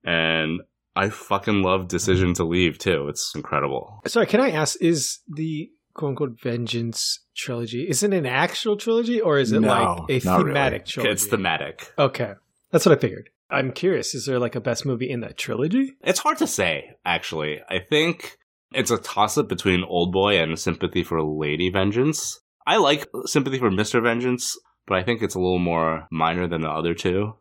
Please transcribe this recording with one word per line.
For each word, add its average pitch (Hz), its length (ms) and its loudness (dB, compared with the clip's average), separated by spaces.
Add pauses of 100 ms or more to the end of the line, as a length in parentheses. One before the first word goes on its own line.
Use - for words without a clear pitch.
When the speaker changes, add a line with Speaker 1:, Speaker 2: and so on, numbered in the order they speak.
Speaker 1:
And 80 580 0 (340)
I 98 140 2
fucking 101 520 -2
love 92 260 2
Decision 90 480 2
to 90 80 0
Leave, 85 340 2
too. 76 320 0
It's - 260 -6
incredible. 71 720 -4
Speaker 2:
Sorry, 226 180 2
can 220 160 2
I 269 100 2
ask, 156 300 -2
is 165 460 0
the 156 420 -8 (300)
quote-unquote 135 420 -4
vengeance 117 840 -4 (100)
trilogy. 120 520 -6
Is 151 160 0
it 202 100 2
an 170 120 0
actual 175 520 0
trilogy, 233 440 0
or 156 160 4
is 123 140 2
it, - 80 4
Speaker 3:
No, - 80 4
Speaker 2:
like, 98 560 0
a - 20 -2
Speaker 3:
not 92 140 4
really. - 120 2
Speaker 2:
thematic 135 340 0
trilogy? 120 260 0
Speaker 1:
It's 98 140 0
thematic. 80 760 -2
Speaker 2:
Okay. 127 340 0 (380)
That's 165 140 4
what 160 120 8
I - 40 -2
figured. - 280 -4 (220)
I'm 131 200 0
curious, 151 440 -2
is 120 100 -8
there, 131 140 0
like, 120 160 -2
a 127 60 -4
best 123 240 -2
movie 127 240 -2
in 123 120 -4
that - 160 -12
trilogy? 175 640 0
Speaker 1:
It's - 180 0
hard - 180 0
to 330 100 0
say, 80 440 -2 (140)
actually. 78 540 -2 (100)
I 92 100 -2
think 156 580 -2 (360)
it's 120 180 0
a 113 60 2
toss-up 107 520 0
between 90 340 0
Old 90 300 0
Boy 95 280 4
and 80 160 0
Sympathy 90 460 -2
for 82 180 -2
Lady 76 480 -2
Vengeance. 104 680 0 (260)
I 180 120 2
like 151 300 2 (180)
Sympathy 135 320 0
for 120 140 2
Mister 104 300 2
Vengeance, 120 540 0 (320)
but 95 100 2
I 90 60 0
think 113 180 0
it's 101 140 -2
a 92 40 -2
little 90 200 2
more 82 520 0
minor 82 360 0
than 82 140 -2
the 78 80 -2
other 80 240 -2
two. 95 480 -2